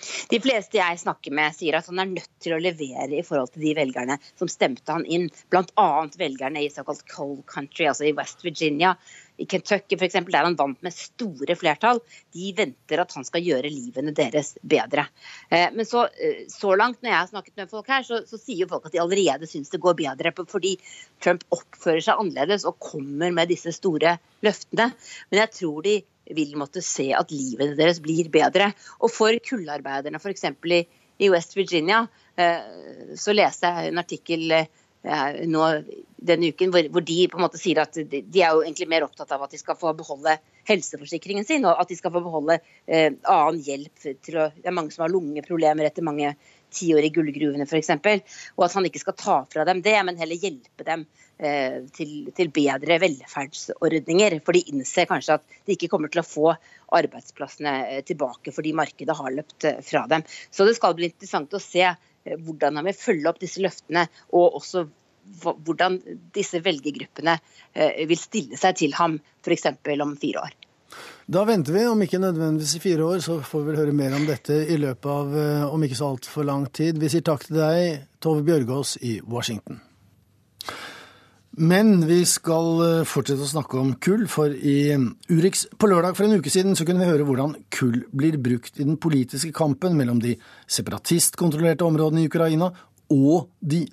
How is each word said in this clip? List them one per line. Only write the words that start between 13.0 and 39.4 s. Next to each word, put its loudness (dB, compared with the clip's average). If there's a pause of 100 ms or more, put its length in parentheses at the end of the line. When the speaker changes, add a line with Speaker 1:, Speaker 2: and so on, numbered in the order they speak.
Speaker 1:
at -4
han -12
skal -4
gjøre 0
livene -6
deres 0 (100)
bedre. 0 (480)
Eh, 4
men -2
så, 0 (100)
eh, -4
så -2
langt 0
når 0
jeg 4
har 0
snakket -14
med -12
folk -8
her, -2
så, -4
så -16
sier -4
jo -12
folk -8
at -6
de 2
allerede 0
synes -10
det -8
går 4
bedre, -4
på-, -12
fordi -4 (420)
Trump 0
oppfører -2
seg 2
annerledes -2
og -4
kommer -4
med 0
disse -6
store 2 (320)
løftene. -2 (340)
Men 4
jeg -10
tror -6
de 4 (320)
vil -2
måtte -6
se -4
at 0
livene -4
deres 2
blir -2
bedre. 4 (340)
Og 2
for 2
kullarbeiderne, -8
for -6
eksempel -2
i, 2 (340)
i 6
West 0
Virginia, 2 (340)
eh, 2 (580)
så 0
leste 2
jeg -2
en -4
artikkel, -4
eh, -4 (100)
nå 2 (560)
denne 2
uken, 0
hvor, 4
hvor 2
de -2 (160)
på -6
en 2
måte -2
sier 0
at -6
de, -6
de 2
er 4
jo 6
egentlig -6
mer 0
opptatt -10
av -6